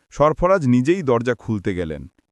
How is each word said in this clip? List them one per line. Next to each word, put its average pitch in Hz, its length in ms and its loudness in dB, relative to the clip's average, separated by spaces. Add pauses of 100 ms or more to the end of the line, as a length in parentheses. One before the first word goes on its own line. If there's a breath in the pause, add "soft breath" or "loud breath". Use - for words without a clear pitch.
(140)
সরফরাজ 156 540 2
নিজেই 127 360 2
দরজা 120 320 0
খুলতে 104 400 -6
গেলেন। 78 320 -8 (240)